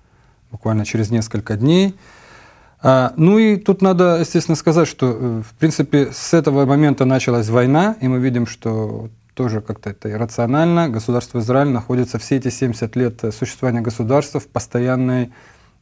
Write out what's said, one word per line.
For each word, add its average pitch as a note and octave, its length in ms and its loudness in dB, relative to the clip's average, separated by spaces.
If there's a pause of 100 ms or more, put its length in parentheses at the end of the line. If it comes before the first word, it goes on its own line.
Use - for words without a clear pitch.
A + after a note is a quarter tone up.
(520)
буквально A2 340 -2
через A2 260 -2
несколько A2 440 -4
дней. F3 380 2 (920)
А, C3 320 4
ну F3+ 220 4
и A3 200 4
тут G3 260 0
надо, F3+ 360 4
естественно, D#3+ 360 0
сказать, D#3+ 320 2
что, - 240 -4
э, A#2 360 -4
в - 120 -20
принципе, C#3+ 520 0
с - 220 -6
этого C#3+ 320 2
момента C#3 400 2
началась B2 440 0
война, C#3 520 2
и C3 60 -2
мы B2+ 100 0
видим, B2 300 0
что A2 640 -6 (260)
тоже A2 260 -2
как-то - 300 -10
это - 180 -10
иррационально. C3+ 800 0
Государство A#2+ 480 -4
Израиль B2+ 320 2
находится A#2+ 480 -2
все C3+ 200 -2
эти C3 120 -2
семьдесят A#2+ 460 -4
лет, B2 280 -4
э, A2 80 -4
существования A#2+ 500 -4
государства B2+ 580 -2
в - 80 -12
постоянной, B2+ 840 -2 (500)